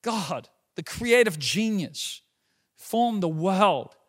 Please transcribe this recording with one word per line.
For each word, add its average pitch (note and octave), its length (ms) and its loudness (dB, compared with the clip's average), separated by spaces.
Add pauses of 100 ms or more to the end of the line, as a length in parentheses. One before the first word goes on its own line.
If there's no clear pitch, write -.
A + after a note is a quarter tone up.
God, E3+ 480 -6 (240)
the - 80 -10
creative A#3 560 2
genius, E3 840 -4 (540)
formed A3+ 440 -2
the F3 60 0
world E3+ 680 2 (140)